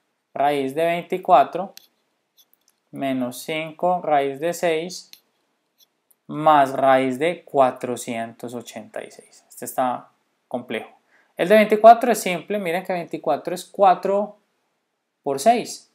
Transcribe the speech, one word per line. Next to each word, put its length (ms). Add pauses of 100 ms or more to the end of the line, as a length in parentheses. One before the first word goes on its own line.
(340)
raíz 400
de 100
veinticuatro 880 (1160)
menos 480
cinco 640
raíz 360
de 140
seis 580 (1160)
más 460
raíz 460
de 260
cuatrocientos 1080
ochenta 480
y 80
seis. 380
Este 160
está 440 (380)
complejo. 440 (460)
El 120
de 60
veinticuatro 580
es 80
simple, 380
miren 260
que 80
veinticuatro 600
es 100
cuatro 720 (840)
por 180
seis. 540